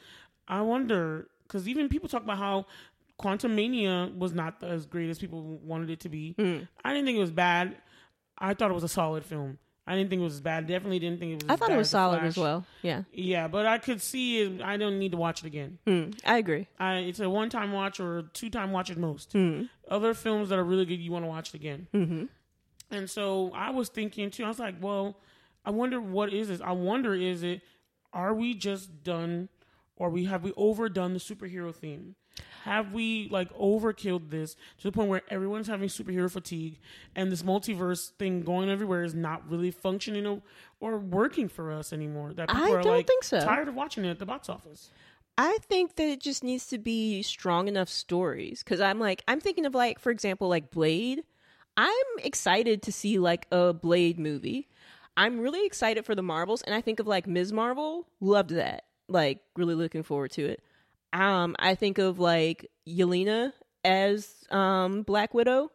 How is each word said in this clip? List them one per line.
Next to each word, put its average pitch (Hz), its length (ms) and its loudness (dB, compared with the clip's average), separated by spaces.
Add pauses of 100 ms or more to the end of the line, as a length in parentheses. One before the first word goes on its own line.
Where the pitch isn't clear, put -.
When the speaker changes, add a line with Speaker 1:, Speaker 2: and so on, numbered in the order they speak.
(460)
Speaker 1:
I 185 160 -2
wonder, 214 680 0 (200)
'cause 185 200 -6
even 277 200 -2
people 320 200 -2
talk 240 140 -4
about 208 160 -4
how 196 280 0 (540)
Quantumania 208 960 0
was 180 160 -2
not 165 320 -4
as 170 220 -4
great 170 220 -4
as 165 100 -6
people 165 240 -8 (200)
wanted 160 280 -6
it 160 100 -8
to - 80 -10
be. 156 300 -8
Speaker 2:
Mm. 175 280 2 (180)
Speaker 1:
I 269 80 0
didn't 285 140 0
think 247 100 2
it 208 40 2
was 180 100 2
bad. 175 460 2 (600)
I 196 180 -2
thought 208 160 2
it 185 40 0
was 170 80 -2
a 170 60 -2
solid 156 360 -2
film. 143 340 -8 (280)
I 185 100 -4
didn't 196 140 0
think 185 100 0
it 175 40 0
was 147 160 -4
bad. 160 260 -2
Definitely 185 340 -2
didn't 170 200 -2
think 170 120 -6
it 156 120 -6
was 151 60 -2
Speaker 2:
I 285 40 6
Speaker 1:
as 339 40 0
Speaker 2:
thought 453 120 2
it - 20 4
Speaker 1:
bad 277 60 6
Speaker 2:
was 214 100 4
Speaker 1:
as - 20 0
The 214 80 4
Speaker 2:
solid 180 240 4
as 160 120 0
Speaker 1:
Flash. 180 80 0
Speaker 2:
well. 165 240 0 (160)
Yeah. 170 200 -2 (100)
Speaker 1:
Yeah, 180 360 0
but 202 180 2
I 226 120 4
could 226 220 -2
see 247 420 0
it. 190 200 -2
I 202 140 -2
don't 202 220 0
need 190 140 0
to 175 60 -2
watch 165 240 -2
it 165 40 -12
again. 147 400 -10
Speaker 2:
Mm, 175 380 2
I 240 140 6
agree. 180 300 0 (100)
Speaker 1:
I, 185 200 0
it's 180 220 -4
a 196 80 0
one-time 214 440 -2
watch 196 280 -2
or 170 220 -4 (100)
two-time 208 400 -6
watch 185 180 -2
at 175 60 -8
most. 160 380 -4
Speaker 2:
Mm. 185 340 2 (200)
Speaker 1:
Other 220 260 2
films 214 340 0
that 190 100 2
are 185 60 2
really 185 200 4
good, 175 160 -4
you 170 120 -8
wanna 170 160 -4
watch 160 220 -8
it - 40 -20
again. 151 400 -10
Speaker 2:
Mm-hmm. 170 300 2 (680)
Speaker 1:
And 196 200 -6
so 190 440 -2
I 220 160 -4
was 262 180 -2
thinking 208 420 -6
too, 233 140 -8
I 208 40 -2
was 226 100 -6
like, 208 220 -8
"Well, 196 380 -4 (460)
I 202 60 -4
wonder 247 300 0
what 196 320 -2
is 214 160 -2
this? 180 120 -4
I 180 120 -4
wonder, 202 420 0
is 180 280 -2
it, 175 200 -4 (500)
are 185 220 -2
we 233 200 -2
just 190 500 -6
done, 170 440 -4 (480)
or 175 140 -2
we, 180 140 0
have 190 180 -2
we 190 140 -4
overdone 202 560 2
the 185 80 -2
superhero 180 540 -10
theme? 165 420 -14 (480)
Have 208 280 -2
we, 226 380 -2
like, 185 280 -2
overkilled 202 720 0
this 156 240 -6 (240)
to - 60 -20
the 196 80 -2
point 208 180 2
where 185 180 0
everyone's 202 380 -4
having 202 220 -4
superhero 180 420 -2
fatigue 165 480 -8 (360)
and 190 160 0
this 170 120 -2
multiverse 185 760 -2
thing 185 240 -2
going 180 280 0
everywhere 196 340 0
is 165 100 -6
not 160 360 -4
really 175 200 0
functioning 202 560 -4
or, 208 160 -4 (380)
or 220 180 -4
working 208 500 0
for 160 240 -8
us 156 200 -8
anymore? 151 400 -6
That 165 160 -6
people 269 160 2
Speaker 2:
I 415 60 6
Speaker 1:
are, 466 120 4
Speaker 2:
don't 440 160 6
Speaker 1:
like, - 80 2
Speaker 2:
think 523 180 4
so. 208 160 2
Speaker 1:
tired 240 280 2
of 262 60 -8
watching 269 300 -4
it 180 60 0
at 170 80 -6
the 196 80 -10
box 254 220 -8
office." - 420 -14 (460)
Speaker 2:
I 339 260 4
think 370 340 2
that 311 120 2
it 277 120 -2
just 269 240 -4
needs 254 240 -4
to 247 100 -4
be 220 440 0
strong 185 460 0
enough 190 200 0
stories. - 760 -2
'Cause 180 180 0
I'm 196 200 4
like, 202 260 0
I'm 285 140 2
thinking 349 260 0
of, 269 80 -2
like, 247 240 2
for 247 120 0
example, 202 380 0
like, 165 220 2
Blade. 190 540 0 (520)
I'm 427 280 4 (140)
excited 233 640 2
to 208 100 -6
see, 208 260 0
like, 175 320 2
a 180 220 6
Blade 170 460 4
movie. 151 500 -4 (480)
I'm 226 240 2
really 330 260 0
excited 220 400 0
for 220 80 0
the 196 80 -2
Marvels. 180 400 -2
And 208 120 -4
I 220 60 0
think 220 200 -2
of, 214 60 -2
like, 196 200 2
Ms. 180 260 0
Marvel. 277 540 -2 (140)
Loved 196 300 4
that. - 340 -2 (240)
Like, 151 320 4 (160)
really 170 180 2
looking 160 280 -2
forward 143 300 -2
to 147 140 -2
it. - 160 -4 (520)
Um, 180 440 2
I 190 160 4
think 196 240 0
of, 185 200 2
like, 165 520 4 (160)
Yelena 190 640 2 (320)
as, 196 640 4
um, 190 520 4
Black 208 320 0
Widow. 254 400 4